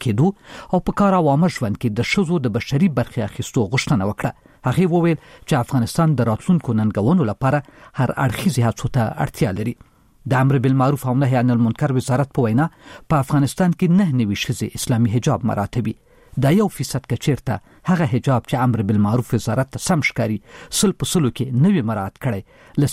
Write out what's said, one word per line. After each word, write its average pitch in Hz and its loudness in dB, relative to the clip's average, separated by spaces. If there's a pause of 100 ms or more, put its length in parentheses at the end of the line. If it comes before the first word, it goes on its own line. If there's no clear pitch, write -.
کېدو 117 2 (460)
او 180 2
په - -6
کار 190 4
عوامه 156 2
ژوند 107 -4
کې 123 -2 (100)
د 120 -2
ښځو 175 0
د 107 -2
بشري 147 0
برخې - -4 (100)
اخیستو - -2
غوښتنه 123 0
وکړه. - -4 (380)
هغې 160 2
وویل 170 2
چې - -6 (100)
افغانستان 147 0
د 120 0
راتلونکو 117 0
ننګونو 110 2
لپاره 131 0 (400)
هر 127 0 (140)
اړخیزې 127 0
هڅو - -4
ته 123 2 (240)
اړتیا 98 -2
لري. 117 -6 (540)
د 131 0
امر 139 4
بالمعروف 135 2
او 127 0
نهي 131 2
عن 123 2
المنکر 120 2
وزارت 131 0
په 135 2
وینا، 117 2 (460)
په 160 2
افغانستان 151 0
کې 180 2
نهه 165 2
نوي 101 0
ښځې 107 -6
اسلامي 117 0
حجاب 123 -2
مراعتوي. 104 -4 (520)
دا 135 4
یو 202 4 (100)
فیصد - -6
که 120 -2
چیرته 120 -2 (320)
هغه 170 2
حجاب 123 0
چې - -4 (100)
امر 110 0
بالمعروف 107 2
وزارت 120 -2
ته - -10
سم 165 0
ښکاري، 110 -2 (400)
سل 190 2
په 135 -6
سلو 147 2
کې 123 -2
نه 208 6
وي 127 0
مراعت 98 -6
کړی، 101 -4 (360)
له 143 2